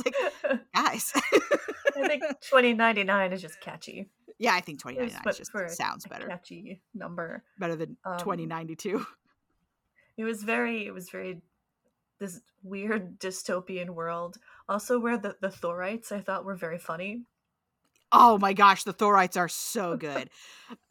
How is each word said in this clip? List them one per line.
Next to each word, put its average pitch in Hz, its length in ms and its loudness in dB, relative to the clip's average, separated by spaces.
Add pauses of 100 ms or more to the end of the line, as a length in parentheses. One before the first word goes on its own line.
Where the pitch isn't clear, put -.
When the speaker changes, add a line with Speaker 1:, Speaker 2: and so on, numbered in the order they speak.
Speaker 1:
like, 523 100 0 (540)
Speaker 2:
<laughs> - 60 -6
Speaker 1:
guys. 233 380 0
<laughs> - 840 2
Speaker 2:
I - 100 0
think 294 160 -2 (260)
twenty 247 240 6
ninety-nine 202 600 2
is 190 80 -8
just 160 180 -16
catchy. - 500 -14 (280)
Speaker 1:
Yeah, 220 160 2
I 185 80 0
think 165 160 -14
Speaker 2:
It's - 60 -16
Speaker 1:
twenty 247 160 -10
ninety-nine 240 240 -6
Speaker 2:
what 202 120 -2
Speaker 1:
just - 160 -16
Speaker 2:
for 185 160 -6
Speaker 1:
sounds - 380 -6
Speaker 2:
a 185 40 -16
Speaker 1:
better. - 180 -12
Speaker 2:
catchy 180 540 -16 (120)
number. 170 500 -10 (160)
Speaker 1:
Better 170 160 -4
than 156 300 -10
Speaker 2:
Um, 180 140 -8
Speaker 1:
twenty 175 260 -4
ninety-two. 165 600 -6 (1080)
Speaker 2:
it 220 80 -6
was 220 200 -4
very, 226 420 -2
it 202 80 -12
was 185 160 -14
very, 185 320 -10 (800)
this 185 200 -10 (240)
weird 196 560 -6
dystopian 185 720 -6
world. 170 480 -6 (320)
Also 214 300 0
where 233 180 0
the, 202 240 -6
the 190 80 -2
Thorites 185 640 -6
I 202 100 -6
thought 190 240 -6
were 196 100 -6
very 170 240 -8
funny. 196 440 -8 (880)
Speaker 1:
Oh 240 260 12
my 196 160 4
gosh, 196 300 8
the 196 100 -4
Thorites 196 440 6
are 175 120 2
so 175 480 -4
good. 139 380 -6
Speaker 2:
<laughs> - 40 -20 (520)